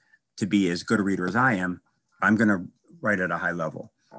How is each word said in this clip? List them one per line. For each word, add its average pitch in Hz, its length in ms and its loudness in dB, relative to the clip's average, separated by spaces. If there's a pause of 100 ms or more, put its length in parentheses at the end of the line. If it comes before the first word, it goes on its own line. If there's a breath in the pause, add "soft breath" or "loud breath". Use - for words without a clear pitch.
(380)
to 107 80 -4
be 98 240 2
as 87 140 -4
good 110 160 0
a 98 40 2
reader 90 240 -2
as 92 80 -2
I 123 180 2
am, 90 280 -4 (400)
I'm 101 140 4
gonna 104 300 2 (360)
write 104 180 0
at 90 120 -2
a 85 60 -2
high 87 140 -4
level. 82 400 -6 (260)